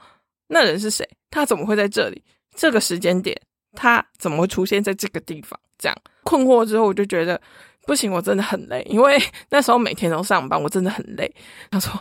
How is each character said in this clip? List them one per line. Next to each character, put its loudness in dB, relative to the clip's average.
，“那 4
人 2
是 -4
谁？ -4
他 0
怎 0
么 -6
会 2
在 2
这 0
里？ -16
这 2
个 2
时 -2
间 2
点， -4
他 2
怎 -4
么 -2
会 4
出 -2
现 0
在 -2
这 -6
个 -8
地 -12
方？” -18
这 -6
样 -4
困 2
惑 6
之 0
后， 4
我 2
就 0
觉 -2
得 -2
不 0
行， -2
我 -2
真 0
的 0
很 -4
累， -6
因 0
为 4
那 4
时 0
候 4
每 0
天 -2
都 -2
上 0
班， 0
我 -2
真 -2
的 0
很 -10
累。 -6
他 -2
说 -4